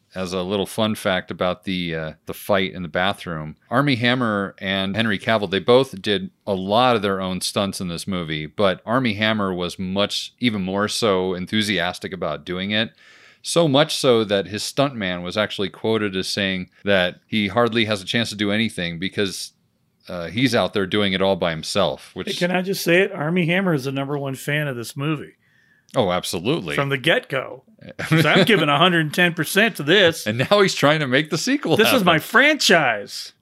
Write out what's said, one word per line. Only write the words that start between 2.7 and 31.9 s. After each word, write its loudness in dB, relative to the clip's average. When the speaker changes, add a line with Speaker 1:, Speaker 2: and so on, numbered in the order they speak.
Speaker 1:
in -10
the -8
bathroom. -4
Armie 0
Hammer -2
and -2
Henry 0
Cavill, 0
they 2
both 2
did -2
a -2
lot 2
of 0
their 0
own -4
stunts -4
in -6
this -8
movie, -6
but 0
Armie 0
Hammer -2
was -6
much, -2
even -2
more -2
so 0
enthusiastic -2
about -6
doing -6
it. -2
So 2
much 2
so 4
that 0
his -6
stuntman -2
was -8
actually -2
quoted -2
as -2
saying -2
that 2
he 0
hardly 2
has -2
a -16
chance -2
to -8
do 0
anything -2
because, -4
uh, -8
he's 0
out 2
there 0
doing 0
it 0
all 4
by 0
himself, -2
Speaker 2:
Hey, -12
Speaker 1:
which -6
Speaker 2:
can 0
I 0
just -4
say 4
it? -2
Armie -2
Hammer 0
is 0
the -4
number -4
one -6
fan -4
of -6
this -10
movie. -4
Speaker 1:
Oh, 2
absolutely. -2
Speaker 2:
From 0
the -2
get-go. -2
Speaker 1:
<laughs> -18
Speaker 2:
'Cause 2
I'm 6
giving 4
a 4
hundred 4
and -4
ten 2
percent 0
to -6
this. 4
Speaker 1:
And 0
now 6
he's 2
trying 4
to -2
make 2
the -2
sequel 0
Speaker 2:
This 6
is 4